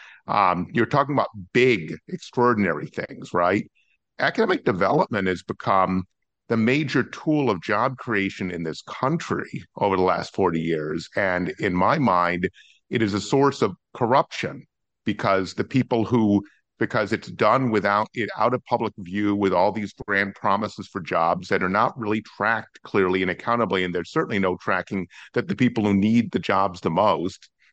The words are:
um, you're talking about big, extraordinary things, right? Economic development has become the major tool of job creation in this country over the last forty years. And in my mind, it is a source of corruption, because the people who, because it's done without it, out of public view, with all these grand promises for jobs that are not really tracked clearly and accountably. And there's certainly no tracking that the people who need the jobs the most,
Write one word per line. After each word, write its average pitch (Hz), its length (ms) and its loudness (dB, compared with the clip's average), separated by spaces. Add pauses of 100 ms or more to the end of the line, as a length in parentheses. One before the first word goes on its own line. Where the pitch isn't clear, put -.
(280)
um, 90 460 2
you're 113 120 2
talking 143 280 0
about 120 160 0 (220)
big, 110 440 2 (120)
extraordinary 101 800 0
things, - 460 -10
right? 90 360 2 (500)
Economic 185 440 0
development 101 640 0
has 92 160 -2
become 92 640 0 (440)
the 113 80 2
major 131 460 2
tool 147 460 0
of 92 120 -2
job 120 360 0
creation 98 540 -2
in 85 120 -6
this 78 200 -6
country - 800 -4 (140)
over 98 200 0
the 92 60 4
last 87 320 0
forty 87 260 0
years. 80 540 -4
And 90 340 0 (100)
in 95 140 -2
my 95 240 2
mind, 90 520 2 (400)
it 120 120 0
is 104 120 0
a 101 80 0
source 139 400 2
of 101 140 0 (180)
corruption, 131 720 -2 (400)
because 98 480 0
the - 100 -4
people 120 420 0
who, 104 400 4 (340)
because 113 340 -2
it's - 160 -6
done 120 420 2
without 104 420 2
it, 110 240 -6
out 120 160 2
of 123 120 -4
public 113 320 -2
view, 101 380 -2
with 98 180 2
all 92 180 4
these 104 220 -8 (120)
grand 101 300 -2
promises 101 520 -4
for - 120 -8
jobs 87 480 0
that 92 160 0
are 92 60 0
not 110 280 0
really 110 240 -2
tracked 107 640 -4
clearly 95 380 2
and 92 100 0
accountably. 98 520 0
And 90 120 -4
there's 87 160 -6
certainly 131 280 -2
no 92 180 0
tracking 95 500 -4 (260)
that 120 140 -2
the - 80 -4
people 117 300 2
who 101 80 4
need 104 380 2
the 101 80 -2
jobs 95 420 0
the 95 80 0
most, 90 600 0 (240)